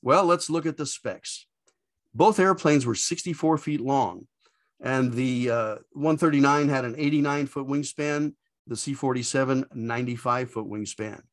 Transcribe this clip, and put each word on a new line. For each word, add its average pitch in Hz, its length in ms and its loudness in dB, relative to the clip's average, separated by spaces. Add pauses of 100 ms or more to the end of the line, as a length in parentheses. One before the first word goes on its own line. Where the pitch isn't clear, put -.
Well, 160 220 4
let's 170 240 2
look 160 180 -2
at 156 100 -4
the 151 100 -6
specs. - 640 -10 (640)
Both 196 240 6
airplanes 160 480 4
were 117 80 0
sixty-four 160 640 -2
feet 151 220 -4
long, 117 480 -2 (520)
and 127 320 0
the, 123 380 -2
uh, 110 260 -2 (140)
one 156 260 0
thirty-nine 143 520 4
had 131 160 0
an 117 120 -6
eighty-nine 143 520 0
foot 139 180 -8
wingspan, 147 680 -2 (340)
the 117 80 -8
C 139 180 -6
forty-seven, 131 800 0
ninety-five 120 760 -4
foot 110 180 -8
wingspan. 104 560 -10 (100)